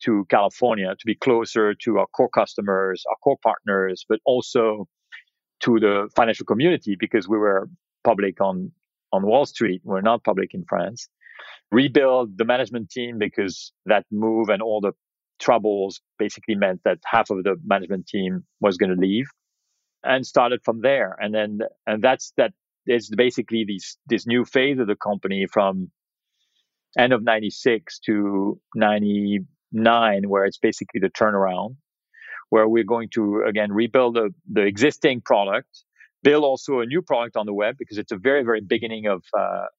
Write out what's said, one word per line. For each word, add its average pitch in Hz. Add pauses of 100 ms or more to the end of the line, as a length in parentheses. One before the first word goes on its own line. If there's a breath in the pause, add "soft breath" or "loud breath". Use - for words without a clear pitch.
to 104
California 101
to -
be 110
closer 113
to 104
our 92
core -
customers, 95
our 107
core 139
partners, 98
but 110
also 113 (720 loud breath)
to 117
the 104
financial 113
community 120
because 101
we 107
were 101 (360)
public 101
on, 95 (400)
on 98
Wall 123
Street. 92
We're 95
not 113
public 95
in 92
France. 95 (640 loud breath)
Rebuild 127
the 113
management 117
team 120
because 101 (140)
that 101
move 110
and 104
all 107
the 98 (460)
troubles 101 (180)
basically 107
meant 95
that 90
half -
of 95
the 95
management 95
team 92 (160)
was 101
gonna 92
leave, 98 (800)
and 131
started 123
from 113
there. 120
And 104
then, 107 (260)
and 107
that's, 131
that 117 (340)
is 120
basically 117
this, 98 (120)
this 113
new 117
phase 135
of 110
the 104
company 98
from 95 (1080)
end 127
of 117
ninety-six 110
to 101 (140)
ninety-nine, 104
where 98
it's 98
basically 107
the 95
turnaround, 98 (720 loud breath)
where 110
we're 113
going 113
to, 107
again, 104
rebuild 117
the, 107 (160)
the 107
existing 120
product, 104 (540 soft breath)
build 147
also 131
a 117
new 143
product 120
on 107
the 104
web 104
because 110
it's 104
a 101
very, 135
very 113
beginning 110
of, 98 (160)
uh, 95 (120)